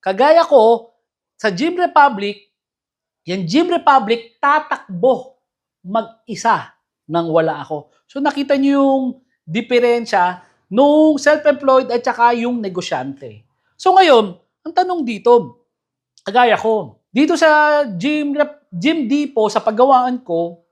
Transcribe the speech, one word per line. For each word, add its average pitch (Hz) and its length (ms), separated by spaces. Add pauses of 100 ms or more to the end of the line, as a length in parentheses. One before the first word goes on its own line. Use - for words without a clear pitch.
kagaya 277 420
ko, 226 460 (420)
sa - 160
Gym 311 300
Republic, 240 580 (880)
yung 180 220
Gym 330 240
Republic, 233 640
tatakbo 262 1040 (400)
mag-isa 208 920 (340)
nang 165 240
wala 160 320
ako. 151 240 (160)
So 277 160
nakita 277 320
nyo 277 160
yung 269 340 (380)
diferensya 233 1040 (240)
nung 294 480
self-employed 285 720
at 240 160
saka 240 320
yung 240 240
negosyante. 139 880 (240)
So - 240
ngayon, 233 400 (240)
ang 330 160
tanong 359 240
dito, 226 640 (560)
kagaya 226 320
ko, 208 560
dito 311 240
sa 302 480 (160)
Gym 285 400
Rep-, 294 320
Gym 240 400
Depot, 277 400
sa 226 80
paggawaan 247 640
ko 170 400 (100)